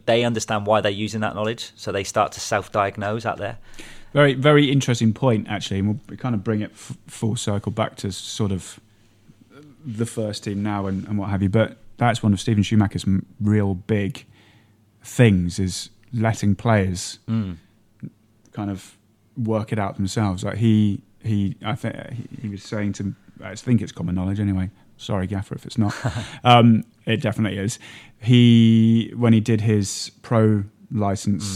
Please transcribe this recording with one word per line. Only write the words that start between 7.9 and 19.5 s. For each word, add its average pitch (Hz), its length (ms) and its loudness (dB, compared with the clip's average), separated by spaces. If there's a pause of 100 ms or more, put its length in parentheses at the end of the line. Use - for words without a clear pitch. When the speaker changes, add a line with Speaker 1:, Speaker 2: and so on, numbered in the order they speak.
Speaker 2:
to 98 160 -8
sort - 400 -6
of - 260 -10 (1040)
the 113 200 -4
first 107 400 -6
team 101 180 -4
now 104 220 -2
and, 95 220 -4
and 104 100 -4
what 98 140 -4
have 98 100 0
you. 98 80 2
But 110 280 2 (200)
that's 117 260 0
one 107 80 4
of 95 80 2
Steven 104 240 2
Schumacher's 101 420 2
m-, 95 200 0 (160)
real 104 340 2
big 98 500 -4 (800)
things 90 560 4
is 92 300 -4 (240)
letting 107 420 0
players 95 720 0
Speaker 1:
Mm. 104 300 -4 (960)
Speaker 2:
kind 101 180 -6
of - 240 -12 (420)
work 110 360 -2